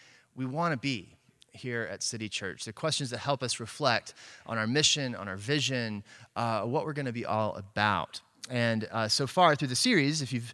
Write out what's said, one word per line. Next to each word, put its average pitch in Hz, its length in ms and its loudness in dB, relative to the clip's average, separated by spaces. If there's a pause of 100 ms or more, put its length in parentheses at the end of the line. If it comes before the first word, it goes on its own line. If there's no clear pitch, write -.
(360)
we 127 100 -4
want 160 260 0
to 139 60 0
be 117 380 -2 (360)
here 117 400 -4
at 98 120 -8
City 110 260 -4
Church. - 340 -6
The 113 80 -8
questions 143 380 -2
that 120 80 -6
help 139 260 -2
us - 160 -2
reflect 117 540 0 (320)
on 113 120 -4
our 107 100 2
mission, 135 480 2
on 95 120 -8
our 95 80 -4
vision, 117 680 -2 (320)
uh, 110 260 0
what 120 240 0
we're 151 80 -4
gonna 139 180 -4
be 117 140 -4
all 107 300 0
about. 101 680 0 (280)
And, 117 420 2
uh, 110 180 0
so 139 180 2
far 170 280 6
through 143 120 -2
the 123 80 0
series, 156 460 4
if 127 100 -6
you've 120 220 -4